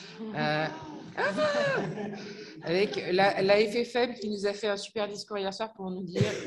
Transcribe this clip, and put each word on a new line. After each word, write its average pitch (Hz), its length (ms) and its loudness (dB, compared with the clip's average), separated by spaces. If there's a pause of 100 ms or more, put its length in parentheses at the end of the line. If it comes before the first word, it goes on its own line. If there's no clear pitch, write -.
(340)
Euh, 151 320 0 (500)
<laughs> 571 1500 0
avec 190 360 2 (120)
la, 190 320 6
la 196 160 8
F 233 280 2
F 240 80 -8
M 247 200 2
qui - 120 -6
nous 202 200 -2
a 202 60 2
fait 208 160 -2
un 202 80 0
super 208 300 -4
discours 202 300 -8
hier 190 160 -2
soir 220 220 -4
pour 185 160 -6
nous 185 120 -6
dire 185 200 0 (240)